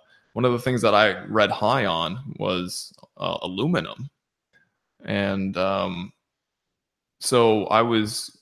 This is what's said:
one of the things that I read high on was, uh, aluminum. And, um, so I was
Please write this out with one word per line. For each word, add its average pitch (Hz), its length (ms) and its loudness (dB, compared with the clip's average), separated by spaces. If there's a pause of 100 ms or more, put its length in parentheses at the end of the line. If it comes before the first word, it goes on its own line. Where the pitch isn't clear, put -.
(340)
one 117 120 -2
of 123 60 2
the 120 80 0
things 123 220 -2
that 107 120 4
I 101 320 4
read 104 260 2
high 117 340 0
on 87 520 -4
was, 92 560 -6 (240)
uh, 90 240 -4
aluminum. 117 680 -4 (960)
And, 98 520 -2
um, 92 560 -2 (1040)
so 113 460 4
I 110 160 4
was 113 600 -2